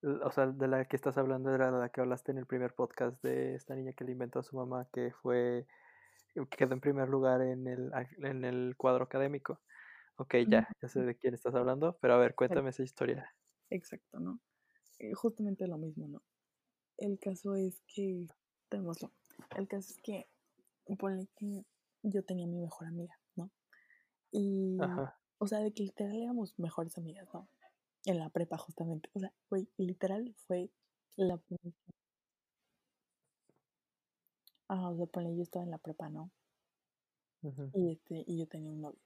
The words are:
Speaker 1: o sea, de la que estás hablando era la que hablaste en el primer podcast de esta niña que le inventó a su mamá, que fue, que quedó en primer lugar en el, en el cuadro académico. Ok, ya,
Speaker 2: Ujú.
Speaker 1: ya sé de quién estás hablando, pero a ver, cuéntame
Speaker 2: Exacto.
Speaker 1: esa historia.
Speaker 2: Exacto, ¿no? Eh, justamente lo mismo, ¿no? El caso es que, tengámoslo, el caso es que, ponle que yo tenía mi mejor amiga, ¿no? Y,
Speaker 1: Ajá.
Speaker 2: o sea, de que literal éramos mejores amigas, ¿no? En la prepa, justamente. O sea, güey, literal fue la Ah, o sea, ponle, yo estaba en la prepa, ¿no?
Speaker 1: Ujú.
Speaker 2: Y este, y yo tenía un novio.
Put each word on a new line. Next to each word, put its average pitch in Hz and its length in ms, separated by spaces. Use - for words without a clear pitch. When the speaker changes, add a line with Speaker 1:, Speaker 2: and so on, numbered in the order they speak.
Speaker 1:
o 139 300
sea, 135 160
de 135 200
la 131 180
que - 100
estás 131 220
hablando 135 360
era 131 180
la 123 180
que - 120
hablaste 127 300
en 135 60
el 127 80
primer 123 280
podcast 123 480
de 131 340
esta 135 200
niña 131 180
que - 100
le 127 80
inventó 127 280
a 131 40
su 135 120
mamá, 127 360
que 123 200
fue, 123 440
que 135 140
quedó 131 260
en 131 60
primer 139 280
lugar 131 340
en 127 260
el, 127 240
en 131 200
el 123 340
cuadro 127 260
académico. 139 580
Ok, 131 200
ya, 110 140
Speaker 2:
Ujú. - 180
Speaker 1:
ya 127 60
sé 131 140
de 120 160
quién 123 160
estás 123 220
hablando, 135 460
pero 123 120
a 120 40
ver, 120 180
cuéntame 139 340
Speaker 2:
Exacto. - 20
Speaker 1:
esa 131 120
historia. 131 500
Speaker 2:
Exacto, - 500
¿no? - 200
Eh, 107 160
justamente 208 540
lo 165 100
mismo, 156 300
¿no? 143 140
El 202 200
caso 196 380
es 190 260
que, 185 320
tengámoslo, 180 440
el 196 120
caso 196 240
es - 100
que, 202 260
ponle 190 380
que 202 280
yo 196 220
tenía 180 220
mi 175 140
mejor 165 280
amiga, 170 320
¿no? 180 140
Y, 190 460
Speaker 1:
Ajá. 180 400
Speaker 2:
o 208 100
sea, 214 120
de 214 140
que 208 100
literal 202 380
éramos 233 360
mejores 170 400
amigas, 160 360
¿no? 196 140
En 180 120
la 160 120
prepa, 165 280
justamente. 165 560
O 202 60
sea, 190 140
güey, 190 180
literal 190 560
fue 180 240
la 180 240
Ah, 185 220
o 170 60
sea, 175 100
ponle, 170 300
yo 180 60
estaba 175 240
en 170 40
la 160 80
prepa, 156 300
¿no? 156 220
Speaker 1:
Ujú. 139 300
Speaker 2:
Y 175 200
este, 160 340
y 170 120
yo 160 80
tenía 156 240
un 156 100
novio. 151 260